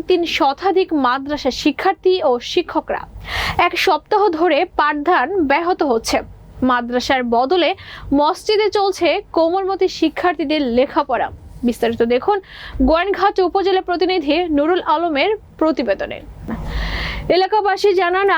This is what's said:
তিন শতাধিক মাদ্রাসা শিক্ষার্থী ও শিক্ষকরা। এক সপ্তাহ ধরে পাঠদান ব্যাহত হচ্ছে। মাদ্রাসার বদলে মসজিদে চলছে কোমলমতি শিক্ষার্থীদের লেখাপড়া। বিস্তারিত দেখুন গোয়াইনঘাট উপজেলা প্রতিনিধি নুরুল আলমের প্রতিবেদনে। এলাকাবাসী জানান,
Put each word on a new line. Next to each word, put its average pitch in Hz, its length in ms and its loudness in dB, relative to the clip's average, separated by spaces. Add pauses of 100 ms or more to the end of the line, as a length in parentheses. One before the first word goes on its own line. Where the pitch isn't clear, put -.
তিন 349 180 2 (140)
শতাধিক 349 540 0 (140)
মাদ্রাসা 269 520 -2
শিক্ষার্থী 370 680 0
ও 294 80 2 (200)
শিক্ষকরা। - 520 -4 (560)
এক 349 200 2
সপ্তাহ 381 520 0
ধরে 320 280 2 (180)
পাঠদান 294 520 0 (160)
ব্যাহত 320 400 0
হচ্ছে। 233 340 0 (440)
মাদ্রাসার 247 680 0
বদলে 277 420 2 (440)
মসজিদে 392 560 2
চলছে 392 380 0 (240)
কোমলমতি 359 560 0 (100)
শিক্ষার্থীদের 311 640 0 (120)
লেখাপড়া। 247 540 0 (340)
বিস্তারিত 233 400 0 (120)
দেখুন 392 240 2 (440)
গোয়াইনঘাট 349 580 2
উপজেলা 370 420 2
প্রতিনিধি 349 540 0 (180)
নুরুল 320 320 2
আলমের 320 440 2 (260)
প্রতিবেদনে। - 600 -2 (1120)
এলাকাবাসী 381 680 2
জানান, 370 440 2